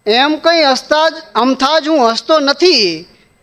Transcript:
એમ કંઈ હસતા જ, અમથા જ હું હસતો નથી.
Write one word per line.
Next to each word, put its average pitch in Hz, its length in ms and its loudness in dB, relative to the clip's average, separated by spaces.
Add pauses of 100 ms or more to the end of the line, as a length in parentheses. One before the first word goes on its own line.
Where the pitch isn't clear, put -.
એમ 269 300 0
કંઈ 330 280 0
હસતા 302 460 0
જ, 302 40 -14 (220)
અમથા 269 440 0
જ 285 80 -8
હું 269 240 2
હસતો 311 280 0
નથી. 269 640 -2 (380)